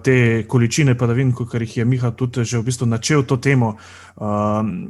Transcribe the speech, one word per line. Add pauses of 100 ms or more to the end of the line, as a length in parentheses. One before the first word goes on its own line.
te
količine
padavin,
kakor
jih
je
Miha
tudi
že
v
bistvu
načel
to
temo, (460)
ehm,